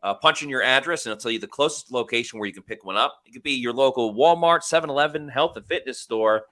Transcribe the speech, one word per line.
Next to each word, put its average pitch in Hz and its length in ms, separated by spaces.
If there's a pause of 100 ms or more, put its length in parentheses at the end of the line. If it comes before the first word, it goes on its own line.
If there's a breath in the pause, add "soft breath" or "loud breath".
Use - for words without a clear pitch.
uh, 98 120
punch 151 280
in 147 60
your 131 140
address, 135 420
and 113 80
it'll 107 100
tell 120 80
you 113 80
the 104 80
closest - 460
location 120 460
where 104 80
you 95 80
can 95 80
pick - 220
one 95 120
up. 127 300
It - 60
could 123 100
be 147 100
your 120 220
local 127 400
Walmart, 170 480
seven 160 280
eleven, 147 380
health 143 300
and 101 80
fitness - 340
store 110 520